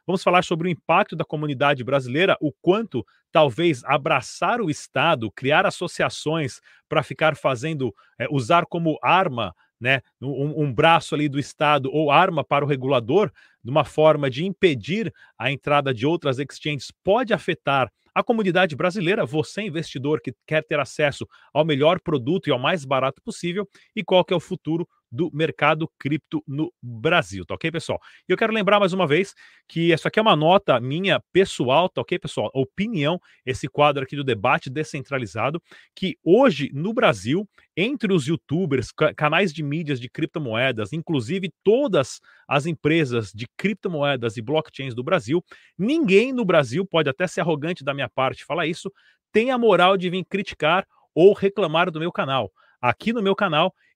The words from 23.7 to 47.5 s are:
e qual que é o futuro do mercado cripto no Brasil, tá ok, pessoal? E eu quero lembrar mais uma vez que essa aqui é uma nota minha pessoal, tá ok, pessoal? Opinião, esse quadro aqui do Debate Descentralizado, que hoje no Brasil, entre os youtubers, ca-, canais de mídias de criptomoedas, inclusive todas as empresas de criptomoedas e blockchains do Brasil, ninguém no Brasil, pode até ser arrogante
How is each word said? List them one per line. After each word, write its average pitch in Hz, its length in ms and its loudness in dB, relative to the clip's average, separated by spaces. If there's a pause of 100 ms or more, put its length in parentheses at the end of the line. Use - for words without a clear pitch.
e 220 80 -4
qual 180 220 4
que 190 100 -2
é - 20 4
o 147 40 -2
futuro 165 460 -6 (260)
do 156 220 -2
mercado 156 640 0
cripto 151 480 -4
no 143 340 -6
Brasil, 120 640 -2
tá 95 100 -8
ok, 165 140 -6
pessoal? 156 320 -6 (280)
E 185 40 -2
eu 180 40 4
quero 220 160 0
lembrar 208 260 4
mais 190 140 2
uma 180 160 0
vez 175 260 0 (320)
que 165 260 0
essa 160 140 0
aqui 214 140 0
é - 20 2
uma 214 140 6
nota 156 420 4
minha 143 420 -2 (120)
pessoal, 170 560 2
tá - 120 -6
ok, 180 160 -4
pessoal? 131 380 -6
Opinião, 175 640 -2 (240)
esse 127 220 -6
quadro 143 380 2
aqui 147 100 -10
do 143 80 -6
Debate 127 480 -2
Descentralizado, 135 920 -6 (360)
que 180 280 -4
hoje 170 480 4
no 170 220 -6
Brasil, 170 540 0 (280)
entre 208 360 -2
os 143 160 0
youtubers, 147 640 -2
ca-, - 200 0
canais 156 400 0
de 156 120 -8
mídias 143 340 -4
de 123 100 -12
criptomoedas, 123 840 -4
inclusive 160 600 -4 (120)
todas 214 560 2 (260)
as 143 200 0
empresas 143 680 0
de 113 220 -10
criptomoedas 143 800 -4
e 120 60 -8
blockchains 135 520 -4
do 123 80 -6
Brasil, 156 420 -2 (320)
ninguém 240 560 2
no 247 120 -2
Brasil, 160 420 0
pode 160 220 0
até 180 180 -2
ser 185 140 -6
arrogante 160 420 -4